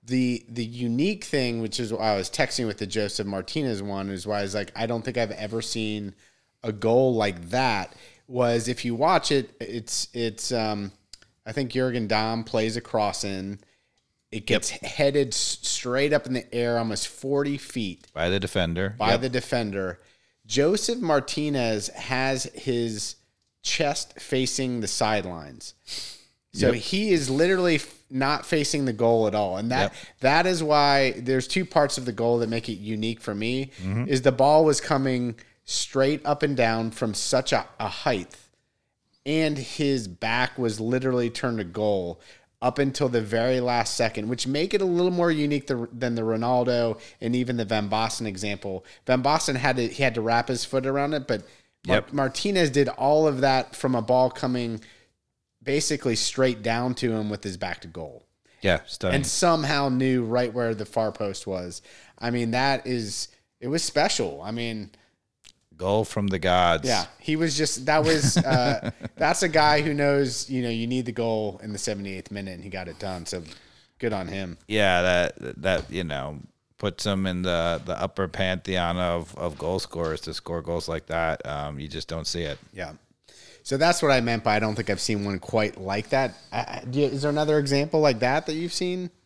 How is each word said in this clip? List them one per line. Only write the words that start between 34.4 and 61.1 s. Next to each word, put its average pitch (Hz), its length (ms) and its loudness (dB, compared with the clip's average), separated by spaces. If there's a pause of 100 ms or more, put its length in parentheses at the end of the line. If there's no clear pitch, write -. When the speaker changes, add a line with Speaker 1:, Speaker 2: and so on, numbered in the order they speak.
Speaker 1:
was 151 160 4
coming 127 560 0 (280)
straight 139 600 0
up 147 200 0
and 143 120 0
down 113 360 2
from 110 220 -2
such - 380 0
a, 117 140 2 (140)
a 110 80 -2
height, 101 480 -2 (880)
and 151 320 2
his 135 500 -2
back 113 480 -2
was 113 240 0
literally 123 500 0
turned 117 280 -4
to 104 60 -2
goal 92 560 -2 (420)
up 123 160 0
until 139 300 2
the 120 140 2
very 117 380 0
last 120 360 0
second, 113 320 0
which 123 180 -2
make 147 280 0
it 196 80 4
a - 20 2
little 180 280 4
more 170 180 2
unique 147 360 0
th-, 117 260 -2
than 120 220 -2
the 117 80 -2
Ronaldo 117 800 2 (200)
and 117 160 0
even 123 200 0
the 117 80 0
Van 104 240 0
Basten 110 380 0
example. 98 580 -6 (220)
Van 127 160 4
Basten 147 340 2
had 131 200 2
to, 120 120 0
he - 140 -2
had 127 140 4
to 117 40 0
wrap 117 280 2
his 123 160 -2
foot 131 200 -2
around 139 300 0
it, 135 140 -4
but 110 140 0 (440)
Mar-, 98 120 2
Speaker 2:
Yep. - 140 -4
Speaker 1:
Martinez 156 580 2
did 135 200 4
all 151 360 4
of 135 140 2
that 131 360 2
from 127 180 0
a 123 80 0
ball 127 280 4
coming 120 500 -4 (840)
basically 135 540 0
straight 123 460 0
down 120 320 0
to 123 180 -2
him 110 180 -2
with 104 140 -6
his 98 120 -6
back 90 260 -8
to 82 60 -16
goal. 78 360 -14 (380)
Speaker 2:
Yeah, 90 240 4
stunning. - 300 -2
Speaker 1:
And 139 100 0
somehow 151 640 2
knew 127 360 2
right 120 280 0
where 117 220 0
the 104 120 -6
far 110 260 0